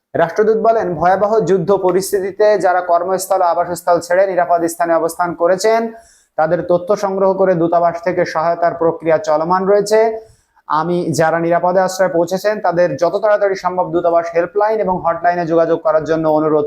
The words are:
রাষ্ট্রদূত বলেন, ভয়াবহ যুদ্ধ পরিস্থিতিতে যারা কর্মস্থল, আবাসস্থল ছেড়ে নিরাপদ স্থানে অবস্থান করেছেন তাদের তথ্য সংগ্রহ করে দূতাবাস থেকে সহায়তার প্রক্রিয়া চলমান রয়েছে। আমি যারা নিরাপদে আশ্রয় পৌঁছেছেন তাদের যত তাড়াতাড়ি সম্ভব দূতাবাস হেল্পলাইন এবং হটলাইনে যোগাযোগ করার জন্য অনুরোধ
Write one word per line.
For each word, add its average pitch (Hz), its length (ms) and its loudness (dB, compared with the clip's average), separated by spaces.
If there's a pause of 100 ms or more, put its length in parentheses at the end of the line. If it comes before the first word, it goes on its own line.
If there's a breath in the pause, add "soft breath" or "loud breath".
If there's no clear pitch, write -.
(140)
রাষ্ট্রদূত 214 420 2
বলেন, 202 380 0
ভয়াবহ 196 460 2
যুদ্ধ 185 360 0
পরিস্থিতিতে 190 840 0
যারা 180 220 2
কর্মস্থল, 180 600 0
আবাসস্থল 170 580 0
ছেড়ে 180 260 2
নিরাপদ 175 380 0
স্থানে 165 300 -2
অবস্থান 165 400 -2
করেছেন 220 580 0 (440 loud breath)
তাদের 160 260 0
তথ্য 175 340 0
সংগ্রহ 190 380 0
করে 185 200 2
দূতাবাস 170 500 0
থেকে 175 200 -2
সহায়তার 170 500 -2
প্রক্রিয়া 165 440 0
চলমান 160 460 0
রয়েছে। 214 540 2 (480 loud breath)
আমি 165 460 -2
যারা 160 280 0
নিরাপদে 170 400 0
আশ্রয় 185 280 0
পৌঁছেছেন 185 520 -2
তাদের 170 360 0
যত 170 200 0
তাড়াতাড়ি 202 380 2
সম্ভব 180 360 -4
দূতাবাস 170 440 0
হেল্পলাইন 208 460 0
এবং 185 260 -2
হটলাইনে 170 400 -2
যোগাযোগ 165 340 0
করার 156 240 0
জন্য 160 240 -2
অনুরোধ 156 380 2